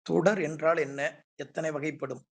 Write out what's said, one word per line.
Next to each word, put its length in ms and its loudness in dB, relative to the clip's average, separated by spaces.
தொடர் 400 4
என்றால் 360 2
என்ன? 480 -4
எத்தனை 360 -6
வகைப்படும்? 640 -6